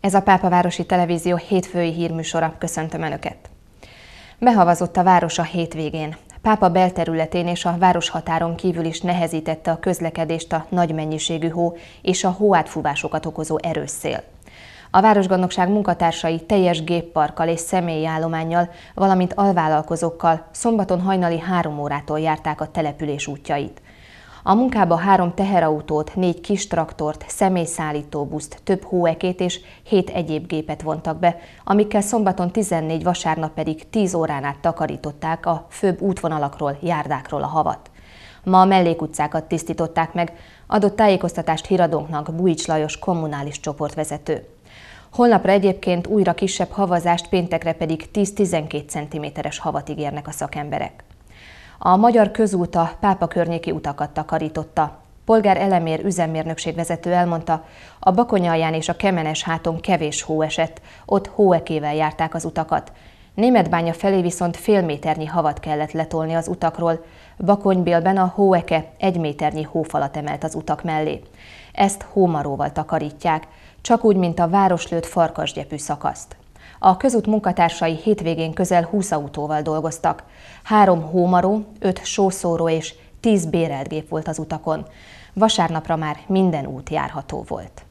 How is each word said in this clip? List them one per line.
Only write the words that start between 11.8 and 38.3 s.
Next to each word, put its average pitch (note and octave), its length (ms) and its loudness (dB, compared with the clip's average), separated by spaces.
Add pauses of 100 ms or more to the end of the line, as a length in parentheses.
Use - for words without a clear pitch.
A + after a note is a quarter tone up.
és - 220 0
a F#3 60 2
hóátfúvásokat D#3 960 0
okozó D#3 360 -4
erős D3 280 -4
szél. - 320 -6 (680)
A F#3+ 100 6
városgondnokság F#3 680 4
munkatársai E3+ 720 0
teljes F3 440 2
gépparkkal E3 640 0
és E3 120 0
személyi E3+ 460 -2
állománnyal, E3 640 -2 (240)
valamint F#3 400 2
alvállalkozókkal E3 1160 0
szombaton G3 500 0
hajnali F3+ 380 0
három E3 400 -2
órától D3 420 -4
járták D#3 400 -2
a D3+ 100 -6
település D3 560 -4
útjait. C#3+ 560 -6 (600)
A F#3+ 120 2
munkába G#3+ 420 4
három F3+ 380 4
teherautót, D#3 800 0
négy F3 260 0
kis G3 260 -2
traktort, D#3 640 -4
személyszállító D#3 960 -2
buszt, D3 400 -10
több F#3+ 180 0
hóekét F3+ 580 0
és F3+ 200 -2 (220)
hét F#3 280 2
egyéb D#3+ 360 -4
gépet D#3 360 -6
vontak D#3+ 360 -4
be, E3+ 180 2 (280)
amikkel G#3 360 2
szombaton F#3+ 520 0
tizennégy, D#3+ 500 -2
vasárnap D#3+ 520 -2
pedig D#3 360 -6
tíz F#3+ 240 0
órán D#3 300 -2
át C#3+ 140 -6
takarították D#3+ 880 -4
a D#3+ 240 -2
főbb F#3 300 -2
útvonalakról, D3+ 800 -2
járdákról D3 600 -4
a C3+ 40 -4
havat. - 440 -2 (540)